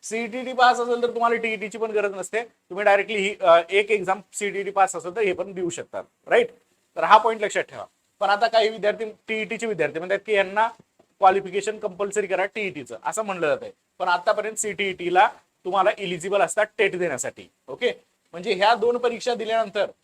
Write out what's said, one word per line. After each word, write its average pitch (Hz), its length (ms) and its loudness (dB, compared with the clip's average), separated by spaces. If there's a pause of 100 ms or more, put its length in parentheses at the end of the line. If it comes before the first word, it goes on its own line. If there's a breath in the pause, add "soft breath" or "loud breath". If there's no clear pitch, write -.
सीटीईटी 233 500 -6
पास 247 280 6
असेल 240 220 -2
तर 240 120 0
तुम्हाला 233 220 2
टीईटी 214 320 -4
ची 220 100 -12
पण 220 120 -4
गरज 202 240 0
नसते, 196 280 -4
तुम्ही 208 420 -10
डायरेक्टली 202 340 4
ही, 202 220 -2
अं, 170 300 8
एक 202 200 2
एक्झाम 196 300 0 (120)
सीटीईटी 196 380 -6
पास 190 260 2
असेल 175 200 -8
तर 233 40 -2
हे 202 120 2
पण 190 200 -6
देऊ 180 180 -4
शकतात, 113 340 -10 (220)
राईट? 190 240 0 (460)
तर 165 80 -2
हा 196 140 8
पॉइंट 220 220 2
लक्षात 190 220 -2
ठेवा. 117 220 -10 (360)
पण 202 80 0
आता 202 180 2
काही 226 220 4
विद्यार्थी, 208 360 -2 (240)
टीईटी 220 280 -4
चे 226 100 -6
विद्यार्थी 160 320 -2
म्हणतात 185 280 -2
की 214 80 0
यांना 202 340 2 (320)
क्वालिफिकेशन 196 760 0
कंपल्सरी 202 480 -4
करा 190 180 0
टीईटी 190 400 -6
चं, 117 200 -14
असं 208 180 -4
म्हणलं 185 240 -4
जातंय. 123 240 -2 (280)
पण 185 100 -2
आतापर्यंत 208 480 0
सीटीईटी 185 580 -4
ला 202 140 6 (360)
तुम्हाला 190 340 2
इलिजिबल 185 440 -2
असतात 208 240 0 (120)
टेट 196 180 2
देण्यासाठी. 135 540 -6 (180)
ओके, 202 240 -2 (400)
म्हणजे 180 220 -4
ह्या 202 200 4
दोन 240 220 0
परीक्षा 240 380 -2
दिल्यानंतर 214 560 -2 (140)